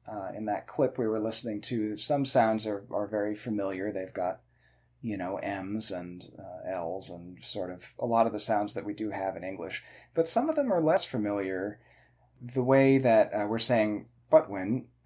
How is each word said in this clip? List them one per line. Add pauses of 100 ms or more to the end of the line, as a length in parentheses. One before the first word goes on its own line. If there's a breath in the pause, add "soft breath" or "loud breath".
(100)
uh,
in
that
clip
we
were
listening
to.
Some
sounds
are,
are
very
familiar.
They've
got, (600)
you
know,
M's
and, (120)
uh,
L's
and
sort
of (140)
a
lot
of
the
sounds
that
we
do
have
in
English. (300 loud breath)
But
some
of
them
are
less
familiar. (640 soft breath)
The
way
that,
uh,
we're
saying (260)
Patwin (220)